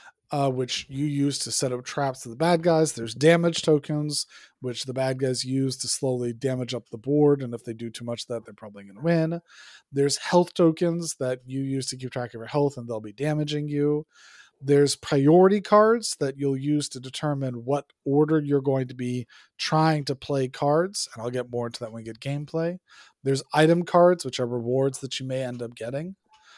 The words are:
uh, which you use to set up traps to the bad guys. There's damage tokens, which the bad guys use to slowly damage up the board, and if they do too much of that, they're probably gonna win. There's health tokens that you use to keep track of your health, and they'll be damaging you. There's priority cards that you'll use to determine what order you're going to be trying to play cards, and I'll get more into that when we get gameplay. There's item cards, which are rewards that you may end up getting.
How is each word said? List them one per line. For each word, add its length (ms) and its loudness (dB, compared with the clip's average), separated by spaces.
uh, 200 0
which 380 -6
you 180 -4
use 340 0
to 120 -8
set 200 -2
up 120 -6
traps 360 -4
to 80 -14
the 80 -12
bad 260 2
guys. 300 4
There's 220 -8
damage 480 4
tokens, 640 0
which 240 -8
the 100 -8
bad 240 -2
guys 260 -2
use 340 -2
to 100 -8
slowly 440 -2
damage 420 -4
up 160 -10
the 80 -12
board, 440 4
and 120 -8
if 100 -12
they 100 -8
do 160 -10
too 140 -14
much 180 -6
of 60 -14
that, 160 -8
they're 100 -20
probably 300 -18
gonna 160 -20
win. 400 0
There's 260 2
health 360 2
tokens 680 2
that 260 -4
you 140 -6
use 280 -4
to 80 -8
keep 140 -10
track 200 -6
of 100 -14
your 60 -14
health, 300 0
and 120 -10
they'll 120 -6
be 120 -12
damaging 560 -4
you. 380 0
There's 360 4
priority 640 6
cards 600 4
that 180 -4
you'll 180 0
use 340 -2
to 100 -14
determine 680 -6
what 260 -4
order 340 4
you're 220 2
going 260 0
to 60 -16
be 320 -4
trying 480 2
to 100 -2
play 320 -2
cards, 640 0
and 100 -14
I'll 80 -6
get 200 -6
more 160 -4
into 140 -12
that 120 -10
when 100 -12
we 80 -12
get 100 -14
gameplay. 580 -6
There's 200 0
item 320 6
cards, 400 6
which 160 -6
are 60 -2
rewards 540 -2
that 200 -10
you 60 -8
may 160 -6
end 200 -8
up 120 -10
getting. 420 -10